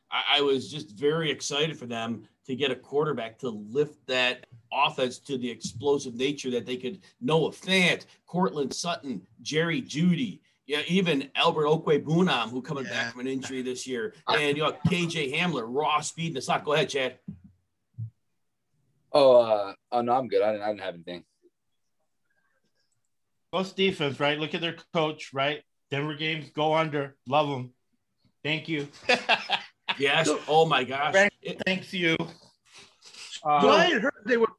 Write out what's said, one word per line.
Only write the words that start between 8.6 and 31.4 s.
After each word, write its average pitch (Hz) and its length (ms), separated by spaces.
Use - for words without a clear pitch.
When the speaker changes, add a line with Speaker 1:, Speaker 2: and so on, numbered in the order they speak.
Speaker 1:
Sutton, 143 480
Jerry 156 400
Jeudy, 143 580
yeah, 147 220
even 175 460
Albert 151 320
Okwuegbunam, 151 800
who 127 140
coming 139 220
Speaker 2:
Yeah. 117 60
Speaker 1:
back 117 220
from 123 80
an 127 60
injury 131 340
this 127 260
year, 117 280
and 147 280
you 156 60
know 143 100
K 175 180
J 160 260
Hamler, 156 340
raw 151 340
speed 160 280
in 139 60
the 127 80
slot. 165 220
Go 147 80
ahead, 151 160
Chad. 127 300
Speaker 3:
Oh, 131 300
uh, 104 320
oh 120 80
no, 120 120
I'm 127 160
good. 95 140
I 107 100
didn't, 101 100
I 104 60
didn't 101 120
have 92 140
anything. 85 300
Speaker 4:
Post 185 240
defense, 160 440
right? 147 180
Look 156 160
at 170 60
their 165 160
coach, 156 400
right? 139 300
Denver 147 240
games, 156 360
go 156 240
under. 147 420
Love 143 240
'em. 123 220
Thank 151 260
you. 147 200
<laughs> 247 100
Speaker 1:
Yes. 147 280
Speaker 2:
So, 147 200
Speaker 1:
Oh 156 200
my 135 180
gosh. 139 280
Speaker 4:
Frank, 196 280